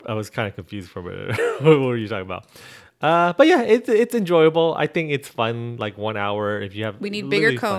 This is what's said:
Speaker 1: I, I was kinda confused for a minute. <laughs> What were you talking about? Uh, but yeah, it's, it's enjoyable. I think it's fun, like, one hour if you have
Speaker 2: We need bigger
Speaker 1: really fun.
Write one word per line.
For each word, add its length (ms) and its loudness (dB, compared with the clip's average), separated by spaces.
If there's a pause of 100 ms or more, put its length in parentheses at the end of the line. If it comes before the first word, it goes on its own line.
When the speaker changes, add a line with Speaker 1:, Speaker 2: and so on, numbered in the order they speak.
Speaker 1:
I, 40 -4
I 40 -4
was 140 -6
kinda 220 -6
confused 380 -14
for 100 -16
a 40 -12
minute. 340 -8
<laughs> 240 -4
What 200 6
were 160 0
you 100 -4
talking 180 -6
about? 200 -10 (560)
Uh, 320 2
but 120 6
yeah, 160 6
it's, 280 2
it's 260 2
enjoyable. 640 4
I 100 0
think 240 -4
it's 160 -4
fun, 500 -4
like, 200 -8
one 200 -4
hour 440 -2
if 120 -10
you 120 -8
have 140 -8
Speaker 2:
We 120 -6
need 180 -8
bigger 180 2
Speaker 1:
really 100 0
fun. 200 -4